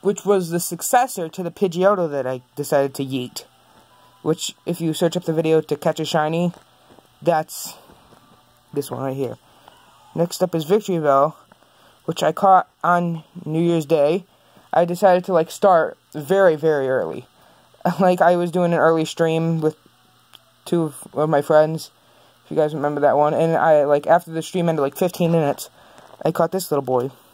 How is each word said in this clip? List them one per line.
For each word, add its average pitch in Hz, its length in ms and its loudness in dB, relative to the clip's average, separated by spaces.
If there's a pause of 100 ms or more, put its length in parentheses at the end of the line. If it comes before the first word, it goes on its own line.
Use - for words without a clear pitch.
which 202 260 -4
was 190 240 0
the 175 80 -4
successor 196 680 -2
to 180 160 -10
the 170 80 -8
Pidgeotto 185 580 0
that 139 160 -4
I 127 160 -6 (140)
decided 139 380 0
to 139 100 -6
yeet. 131 400 -8 (760)
Which, - 340 -4 (100)
if 170 140 -6
you 160 140 -2
search 170 220 -2
up 175 100 -6
the 165 60 -2
video 160 280 2
to 151 160 -6
catch 160 240 -4
a 156 40 -4
shiny, 165 480 -2 (720)
that's 160 520 -4 (1000)
this 143 180 -6
one 123 140 -10
right 135 120 -6
here. 120 200 -6 (760)
Next 170 300 -2
up 175 140 -2
is 160 80 -2
Victory 190 340 0
Bell, 143 400 2 (680)
which 170 200 -4
I 160 80 2
caught 190 360 4 (140)
on 170 400 0 (220)
New 156 180 -2
Year's 170 240 0
Day. 156 380 2 (480)
I 165 120 4
decided 180 420 2
to, 190 60 -4
like, 165 200 0
start 170 440 2 (160)
very, 165 440 2
very 147 320 0
early. 101 400 -4 (560)
<laughs> 170 160 -2
Like, 180 200 4
I 175 140 6
was 175 160 -2
doing 175 220 0
an 165 80 2
early 160 240 4
stream 165 560 -2
with 156 160 -2 (880)
two 170 180 -2
of, 151 320 -8
of 151 140 -2
my 147 140 2
friends, 156 500 2 (520)
if - 60 -18
you 156 60 -4
guys 151 180 0
remember 147 280 -4
that 139 140 4
one. 147 180 2
And 165 220 0
I, 151 280 4
like, 147 240 0
after 170 240 2
the 160 100 -6
stream 170 260 -2
ended, 156 140 0
like, 139 140 -4
fifteen 175 340 -2
minutes, 160 400 -2 (540)
I 160 80 0
caught 165 180 0
this 185 220 -6
little 143 120 -2
boy. 131 280 -2 (220)